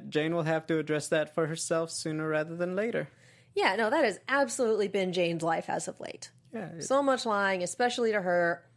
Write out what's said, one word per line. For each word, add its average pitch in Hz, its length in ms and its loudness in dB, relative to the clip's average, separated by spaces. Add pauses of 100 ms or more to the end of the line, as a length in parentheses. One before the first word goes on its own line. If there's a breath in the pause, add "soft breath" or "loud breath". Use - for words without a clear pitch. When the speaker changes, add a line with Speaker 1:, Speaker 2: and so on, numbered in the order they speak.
Speaker 1:
Jane 156 280 0
will 170 80 0
have 160 240 0
to 165 100 2
address 151 300 0
that 151 260 0
for 165 140 0
herself 165 420 -2
sooner 156 380 -4
rather 156 280 -2
than 175 200 -4
later. 190 320 -2 (480 soft breath)
Speaker 2:
Yeah, 294 200 2
no, 220 160 2
that 311 120 4
has 202 240 0
absolutely 233 600 2
been 185 260 0
Jane's 170 300 0
life 165 260 -2
as - 180 -4
of - 120 -10
late. - 320 -14 (200)
Speaker 1:
Yeah, 202 180 -8
it 160 140 -12
Speaker 2:
So 277 200 2
much 269 200 2
lying, 196 380 0
especially 233 500 0
to 208 100 0
her, 175 440 2 (120)